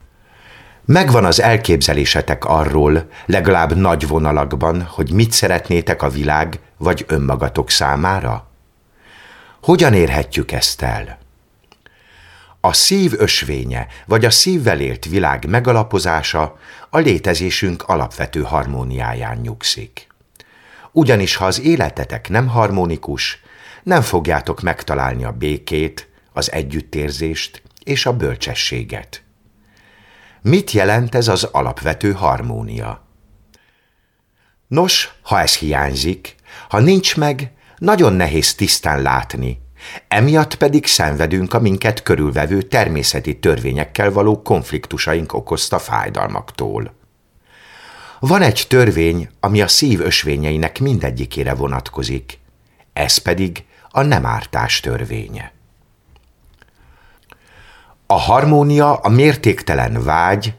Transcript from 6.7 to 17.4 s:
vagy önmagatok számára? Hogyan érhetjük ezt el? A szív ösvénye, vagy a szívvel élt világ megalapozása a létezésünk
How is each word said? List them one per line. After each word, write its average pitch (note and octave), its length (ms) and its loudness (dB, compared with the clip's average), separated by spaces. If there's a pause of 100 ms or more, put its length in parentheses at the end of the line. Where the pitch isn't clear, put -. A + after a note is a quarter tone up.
vagy F2+ 300 -2
önmagatok C2+ 640 -2
számára? C#2+ 800 -2 (1120)
Hogyan D#3+ 320 4
érhetjük D2 580 0
ezt - 300 -4
el? A1 380 -6 (1400)
A F2+ 100 2
szív F#3 440 2
ösvénye, B1+ 720 -2 (180)
vagy A2 200 2
a A2+ 40 4
szívvel C#3 500 2
élt B1+ 260 -6
világ D2+ 440 -2
megalapozása F#2+ 1080 0 (320)
a - 80 -2
létezésünk F2+ 840 0